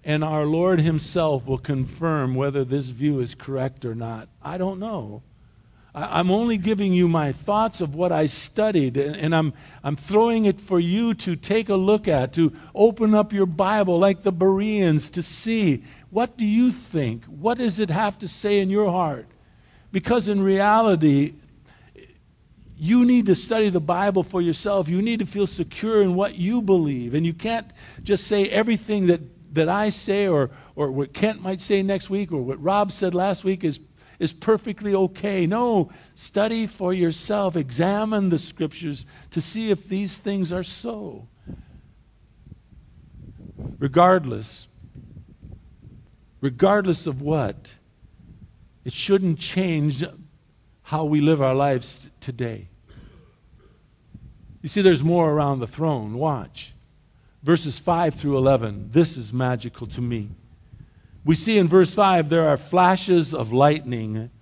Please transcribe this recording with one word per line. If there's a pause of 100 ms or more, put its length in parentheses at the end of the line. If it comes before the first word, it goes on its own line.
and
our
Lord
himself
will
confirm
whether
this
view
is
correct
or
not. (120)
I
don't
know. (680)
I,
I'm
only
giving
you
my
thoughts
of
what
I
studied,
and,
and
I'm, (280)
I'm
throwing
it
for
you
to
take
a
look
at,
to (240)
open
up
your
Bible
like
the
Bereans
to
see, (280)
what
do
you
think?
What
does
it
have
to
say
in
your
heart? (640)
Because
in
reality, (1500)
you
need
to
study
the
Bible
for
yourself.
You
need
to
feel
secure
in
what
you
believe.
And
you
can't (320)
just
say
everything
that, (320)
that
I
say
or, (260)
or
what
Kent
might
say
next
week
or
what
Rob
said
last
week
is, (380)
is
perfectly
okay.
No, (240)
study
for
yourself.
Examine
the
Scriptures (280)
to
see
if
these
things
are
so. (2500)
Regardless, (1700)
regardless
of
what, (1120)
it
shouldn't
change (840)
how
we
live
our
lives
t-, (100)
today. (1900)
You
see,
there's
more
around
the
throne.
Watch. (680)
Verses
five
through
eleven.
This
is
magical
to
me. (960)
We
see
in
verse
five,
there
are
flashes
of
lightning. (120)